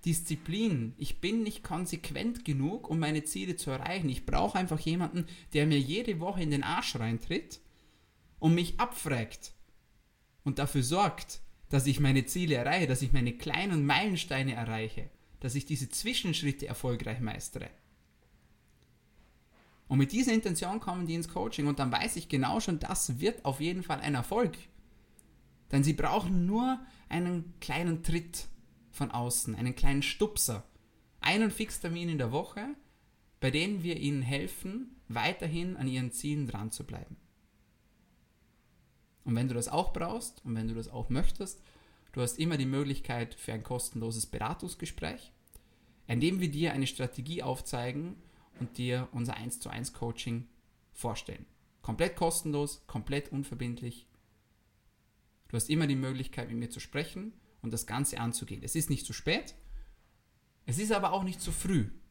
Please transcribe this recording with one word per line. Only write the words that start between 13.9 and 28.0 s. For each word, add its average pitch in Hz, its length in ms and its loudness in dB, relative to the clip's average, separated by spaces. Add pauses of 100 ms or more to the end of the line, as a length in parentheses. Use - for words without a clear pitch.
erreiche, 110 560 -2 (280)
dass 123 160 -4
ich 139 120 -2
diese 135 240 -2
Zwischenschritte 160 760 0
erfolgreich 117 540 -2
meistere." - 480 -6 (2250)
Und 127 80 6
mit 139 140 6
dieser 240 200 4
Intention 196 460 2
kommen 180 260 -4
die 165 120 0
ins 165 120 -4
Coaching 180 380 -2
und 143 140 2
dann 127 100 2
weiß 123 240 0
ich - 140 -8
genau 143 320 2
schon, 170 180 0
das 151 400 0
wird 196 260 2
auf 139 160 0
jeden 180 220 0
Fall 151 160 -2
ein 143 160 0
Erfolg. 180 420 2 (1160)
Denn 139 100 6
sie 147 120 4
brauchen 175 520 4
nur 247 320 2 (300)
einen 175 500 -2
kleinen 165 460 0